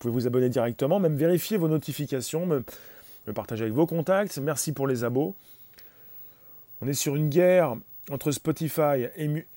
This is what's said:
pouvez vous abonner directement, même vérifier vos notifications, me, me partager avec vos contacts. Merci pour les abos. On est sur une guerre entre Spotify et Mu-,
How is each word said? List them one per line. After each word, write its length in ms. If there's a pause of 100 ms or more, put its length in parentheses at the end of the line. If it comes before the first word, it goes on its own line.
pouvez 120
vous 140
abonner 220
directement, 500
même 160
vérifier 440
vos 100
notifications, 760
me, 200 (640)
me 40
partager 300
avec 120
vos 120
contacts. 520
Merci 340
pour 160
les 160
abos. 320 (1500)
On 60
est 60
sur 200
une 140
guerre 480 (340)
entre 220
Spotify 840
et 140
Mu-, 180 (100)